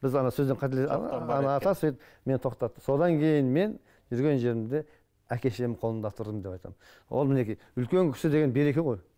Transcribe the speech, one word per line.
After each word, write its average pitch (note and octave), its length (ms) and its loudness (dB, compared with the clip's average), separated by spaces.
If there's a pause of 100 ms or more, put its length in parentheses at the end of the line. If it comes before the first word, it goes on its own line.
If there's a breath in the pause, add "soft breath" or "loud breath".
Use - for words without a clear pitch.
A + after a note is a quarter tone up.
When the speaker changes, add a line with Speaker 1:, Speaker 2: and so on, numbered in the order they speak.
Speaker 1:
біз C3+ 140 0
ана C3 180 2
сөзден C3+ 240 0
қателес-, C3 320 -2
Speaker 2:
Жоқтан C3 380 -4
бар C#3 100 0
Speaker 1:
ана C#3 200 2
Speaker 2:
еткен. F#3 120 0
Speaker 1:
ата G3 80 4
сөйтіп, D3 220 -2 (260 loud breath)
«Мен C3 140 0
тоқтатты». A#2+ 420 -6
Содан D3+ 380 2
кейін D3 340 4
мен G3 240 0 (320 soft breath)
жүрген C3+ 320 2
жерімде A#2+ 400 -2 (480 soft breath)
әке A#2 240 -2
шешемнің A#2+ 240 -4
қолында A2+ 320 -4
тұрдым G#2+ 320 -8
деп F#2 160 -10
айтамын. F#2+ 180 -16 (360 loud breath)
Ол C3+ 180 0
мінекей, B2 300 0 (180 soft breath)
үлкен E3 380 2
кісі E3 180 0
деген D3+ 180 4
береке C#3+ 300 2
ғой. C3 160 0 (200)